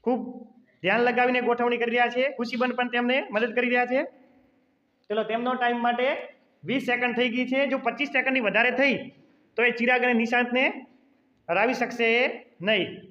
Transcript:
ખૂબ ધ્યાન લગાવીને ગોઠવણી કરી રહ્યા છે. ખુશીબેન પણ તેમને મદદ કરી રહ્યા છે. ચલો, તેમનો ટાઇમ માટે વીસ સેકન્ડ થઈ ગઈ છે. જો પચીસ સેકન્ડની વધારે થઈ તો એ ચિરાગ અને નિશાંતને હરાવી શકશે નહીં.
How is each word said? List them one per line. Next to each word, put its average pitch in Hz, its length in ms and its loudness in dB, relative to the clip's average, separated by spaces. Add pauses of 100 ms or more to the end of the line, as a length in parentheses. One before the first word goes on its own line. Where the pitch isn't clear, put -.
ખૂબ - 180 -2 (600)
ધ્યાન 208 240 2
લગાવીને 247 400 2
ગોઠવણી 240 340 0
કરી 233 140 -2
રહ્યા 240 200 2
છે. 254 80 0 (140)
ખુશીબેન 247 400 -2
પણ 247 180 -2
તેમને 247 220 0 (160)
મદદ 220 240 0
કરી 247 160 0
રહ્યા 247 180 2
છે. 254 80 2 (1080)
ચલો, 214 220 -2
તેમનો 240 240 -2
ટાઇમ 240 320 0
માટે 240 200 0 (560)
વીસ 233 260 -4
સેકન્ડ 240 300 0
થઈ 240 160 2
ગઈ 254 160 -2
છે. 269 160 2
જો 254 180 -2
પચીસ 269 300 -2
સેકન્ડની 254 320 2
વધારે 226 320 4
થઈ 269 160 4 (600)
તો 233 120 4
એ 233 120 -2
ચિરાગ 247 260 2
અને 247 160 4
નિશાંતને 247 420 2 (840)
હરાવી 220 320 2
શકશે 233 280 0 (600)
નહીં. 185 200 2 (200)